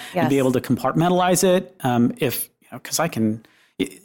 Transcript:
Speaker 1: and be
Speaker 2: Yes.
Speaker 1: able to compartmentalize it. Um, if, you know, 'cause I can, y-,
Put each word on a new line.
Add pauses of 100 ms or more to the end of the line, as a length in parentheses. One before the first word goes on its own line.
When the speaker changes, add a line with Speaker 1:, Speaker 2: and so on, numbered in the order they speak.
(140)
Speaker 1:
and
be
Speaker 2:
Yes.
Speaker 1:
able
to
compartmentalize
it.
Um,
if, (100)
you
know,
'cause
I
can, (340)
y-, (160)